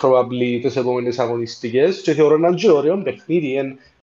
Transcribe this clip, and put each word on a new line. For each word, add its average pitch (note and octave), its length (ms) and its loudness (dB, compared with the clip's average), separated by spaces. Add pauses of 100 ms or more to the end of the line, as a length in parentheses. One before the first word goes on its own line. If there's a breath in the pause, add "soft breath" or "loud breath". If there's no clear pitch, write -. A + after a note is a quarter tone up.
probably B2 600 2
τις B2 140 -2
επόμενες B2 420 -2
αγωνιστικές A#2+ 840 -2
και D#3+ 120 0
θεωρώ D3+ 200 4
έναν E3+ 200 2
και F#3 160 2
ωραίο D#3+ 320 2
παιχνίδι, D3 540 -4
εν-, C3+ 220 -6 (260 soft breath)